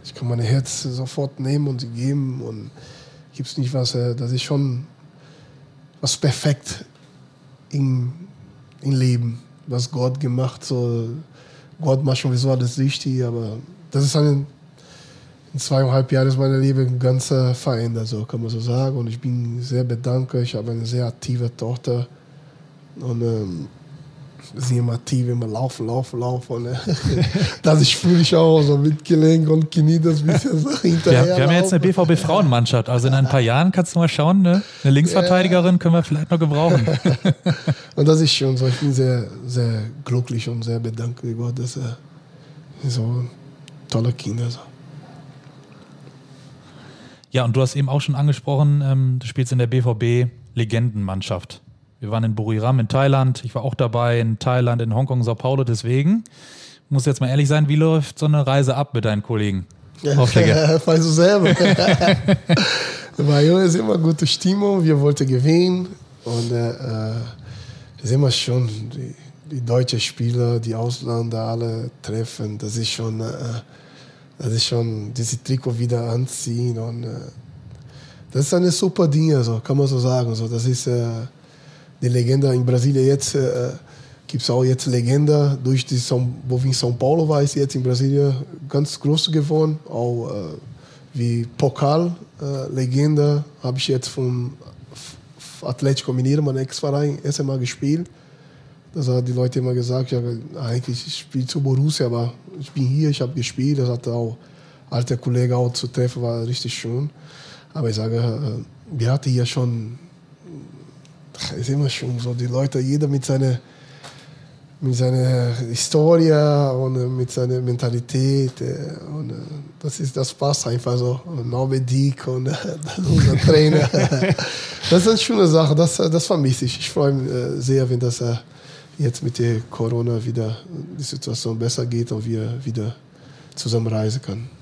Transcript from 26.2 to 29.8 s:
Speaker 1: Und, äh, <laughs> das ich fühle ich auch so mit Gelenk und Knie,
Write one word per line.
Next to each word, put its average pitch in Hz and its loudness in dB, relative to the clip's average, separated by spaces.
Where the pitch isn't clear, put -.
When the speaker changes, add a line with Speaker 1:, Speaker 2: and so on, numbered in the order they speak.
Speaker 1:
Und, 120 -6
äh, 123 -6
<laughs> - 0
das 156 6
ich 135 4
fühle 175 4
ich 175 4
auch 160 8
so 147 4
mit 151 2
Gelenk 160 4
und 156 2
Knie, 160 4